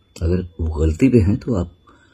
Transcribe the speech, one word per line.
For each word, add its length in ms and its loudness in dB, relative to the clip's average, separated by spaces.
अगर 260 -2
वो 60 -4
गलती 420 0
पे 100 6
हैं 180 2
तो 160 -6
आप 220 -4